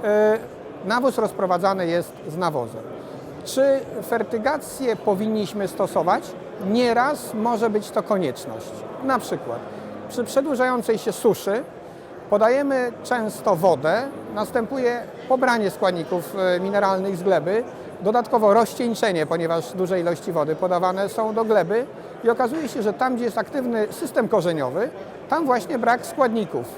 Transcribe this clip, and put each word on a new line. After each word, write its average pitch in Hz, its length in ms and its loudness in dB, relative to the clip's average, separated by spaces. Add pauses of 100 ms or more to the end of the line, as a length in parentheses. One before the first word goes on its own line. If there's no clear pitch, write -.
e, 214 340 6 (480)
nawóz 240 320 2
rozprowadzany 190 680 2
jest 170 260 0 (160)
z 156 80 -8
nawozem. 151 440 -2 (640)
Czy 269 360 4 (220)
fertygację 233 960 -2
powinniśmy 208 720 0
stosować? 190 560 0 (420)
Nieraz 240 680 2
może 226 360 2
być 208 200 -2
to 214 120 0
konieczność. 135 680 -2 (340)
Na 262 140 2
przykład 123 400 -4 (500)
przy 240 160 -4
przedłużającej 254 760 2
się 208 140 -2
suszy 208 520 2 (680)
podajemy 247 600 4 (120)
często 220 520 0
wodę, 165 460 4 (320)
następuje 240 680 0 (260)
pobranie 240 420 4
składników, 180 680 -2 (200)
e, 175 40 0
mineralnych 196 560 2
z 170 60 -6
gleby, 190 420 2 (360)
dodatkowo 214 540 4
rozcieńczenie, 220 720 2
ponieważ 165 460 -2
duże 185 280 0
ilości 170 320 -2
wody 156 240 2
podawane 185 520 2
są 220 260 -2
do 226 100 2
gleby 214 420 2 (380)
i 226 60 4
okazuje 254 380 0
się, 254 140 -4
że 202 100 2
tam, 254 240 0
gdzie 233 80 -2
jest 226 140 -2
aktywny 233 520 -2
system 254 380 -2
korzeniowy, 170 640 0 (380)
tam 311 180 2
właśnie 247 320 0
brak 240 280 2
składników 220 580 0 (140)